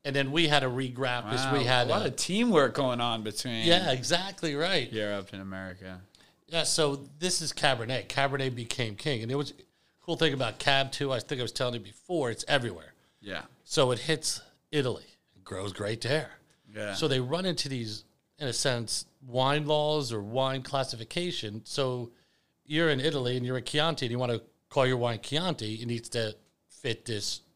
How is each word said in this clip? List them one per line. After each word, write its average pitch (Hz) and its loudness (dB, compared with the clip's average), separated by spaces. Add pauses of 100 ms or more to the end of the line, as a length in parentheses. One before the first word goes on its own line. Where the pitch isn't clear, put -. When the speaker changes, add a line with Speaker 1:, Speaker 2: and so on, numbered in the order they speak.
Speaker 1:
and 139 -4
then 135 2
we 160 4
had 147 6
to 131 0
regraft 123 -2
'cause 123 0
we 139 4
Speaker 2:
Wow, 123 2
Speaker 1:
had 123 6
Speaker 2:
a - -2
lot 202 2
Speaker 1:
a 202 -2
Speaker 2:
of 127 -4
teamwork 185 4
going 127 0
on 117 0
between 113 -2
Speaker 1:
Yeah, 170 6
exactly 160 0
right. 160 0
Speaker 2:
Europe 104 -2
and 95 -10
America. 92 -10 (460)
Speaker 1:
Yeah, 160 -2
so 143 2 (120)
this 175 0
is 156 -6
Cabernet. 120 0
Cabernet 135 0
became 113 -4
king. 131 -2
And 117 -4
it 135 0
was 143 -2
a - -18 (480)
cool 165 -2
thing 156 4
about 123 -2
Cab, 135 4
too, 139 -2
I 117 0
think 127 -6
I 123 -2
was 110 -4
telling 123 -2
you 117 -6
before, 131 -4
it's - -6
everywhere. 107 0 (280)
Speaker 2:
Yeah. 95 -8 (200)
Speaker 1:
So 135 4
it 117 0
hits - -2 (300)
Italy. 127 -2 (300)
It 95 -20
grows 95 -8
great 110 -4
there. 143 -2 (380)
Speaker 2:
Yeah. 104 -6
Speaker 1:
So 151 0
they 131 2
run 156 -2
into 170 -2
these, 113 -6 (340)
in 143 -6
a 117 -2
sense, 120 0 (200)
wine 131 2
laws 151 2
or 107 -2
wine 131 0
classification. 127 -4
So 127 -2 (540)
you're 156 2
in 135 4
Italy 131 0
and 123 -2
you're 127 -2
a 120 -4
Chianti 151 0
and 117 -2
you 123 0
wanna 120 0 (280)
call 135 4
your 127 4
wine 117 0
Chianti, 143 -2
it 120 -8
needs 117 -4
to 110 -2 (320)
fit - -6
this 107 -4 (140)